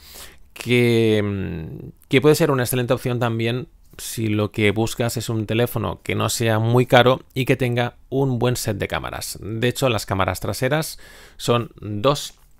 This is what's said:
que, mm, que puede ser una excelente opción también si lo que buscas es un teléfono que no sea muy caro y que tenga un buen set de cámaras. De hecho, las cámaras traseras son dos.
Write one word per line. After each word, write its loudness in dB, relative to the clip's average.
que, 2
mm, -6
que 4
puede 6
ser 2
una 0
excelente -2
opción -2
también -2
si -6
lo 0
que 2
buscas -2
es -6
un -2
teléfono -2
que -4
no 0
sea 0
muy 4
caro 6
y -2
que 2
tenga -2
un 0
buen 0
set -4
de -4
cámaras. -8
De -2
hecho, 0
las 0
cámaras -2
traseras -4
son 0
dos. -2